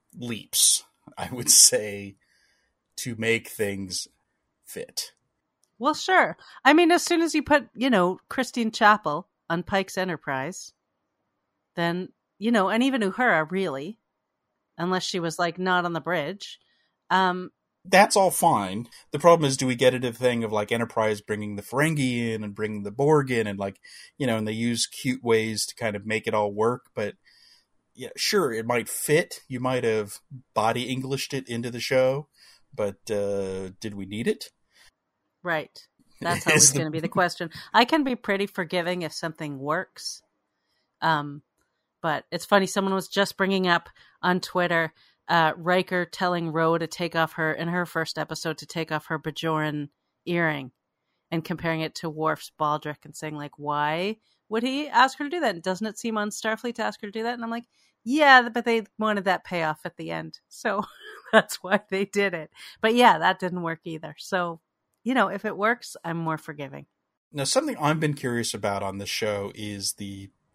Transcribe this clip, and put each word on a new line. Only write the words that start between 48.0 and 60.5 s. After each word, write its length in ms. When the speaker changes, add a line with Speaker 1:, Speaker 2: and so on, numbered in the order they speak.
Speaker 2:
episode, 400
to 80
take 240
off 160
her 120
Bajoran 720
earring 460
and 140
comparing 380
it 140
to 140
Worf's 480
baldric 460
and 120
saying, 200
like, 220
"Why 600
would 160
he 240
ask 300
her 60
to 60
do 100
that? 220
Doesn't 240
it 120
seem 200
on 120
Starfleet 460
to 80
ask 160
her 60
to 60
do 100
that?" 120
And 100
I'm 60
like, 180
"Yeah, 460
but 160
they 220
wanted 260
that 200
payoff 420
at 120
the 120
end. 380
So 360